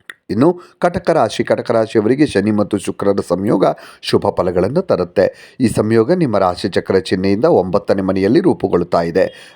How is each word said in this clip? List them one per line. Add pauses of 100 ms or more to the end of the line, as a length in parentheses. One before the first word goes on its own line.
(300)
ಇನ್ನು (180)
ಕಟಕ
ರಾಶಿ.
ಕಟಕ
ರಾಶಿಯವರಿಗೆ
ಶನಿ
ಮತ್ತು
ಶುಕ್ರರ (140)
ಸಂಯೋಗ (360)
ಶುಭ (120)
ಫಲಗಳನ್ನು
ತರುತ್ತೆ.
ಈ
ಸಂಯೋಗ
ನಿಮ್ಮ
ರಾಶಿಚಕ್ರ
ಚಿಹ್ನೆಯಿಂದ
ಒಂಬತ್ತನೇ
ಮನೆಯಲ್ಲಿ
ರೂಪುಗೊಳ್ಳುತ್ತಾ
ಇದೆ.